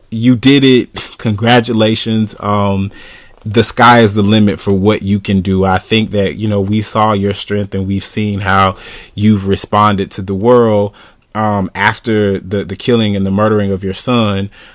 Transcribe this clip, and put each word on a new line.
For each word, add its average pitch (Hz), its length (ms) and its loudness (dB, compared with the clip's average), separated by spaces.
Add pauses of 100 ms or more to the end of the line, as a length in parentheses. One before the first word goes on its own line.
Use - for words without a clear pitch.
You 120 260 2
did 135 300 4
it. - 520 0
Congratulations. 110 1200 0
Um, 101 520 -2 (540)
the 107 180 2
sky 120 380 4
is 104 140 2
the 107 60 0
limit 104 380 2
for 98 140 -2
what 98 280 0
you 98 180 -2
can 98 220 0
do. 95 220 0
I 92 140 2
think 110 340 -2
that, 98 240 -2
you 107 120 -6
know, 104 120 -2
we 101 220 -2
saw 110 320 0
your 101 200 -2
strength 101 400 -6
and 95 140 -4
we've 98 160 -4
seen 104 380 -4
how 95 360 2 (380)
you've 104 320 2
responded 98 640 0
to - 100 -10
the 98 140 -6
world, 107 580 2 (420)
um, 104 380 -2
after 104 640 0
the, 95 260 -6
the 92 100 -10
killing 113 400 0
and 98 100 -2
the 95 60 -2
murdering 104 400 0
of 95 120 -4
your 95 100 -6
son. 104 560 -2 (240)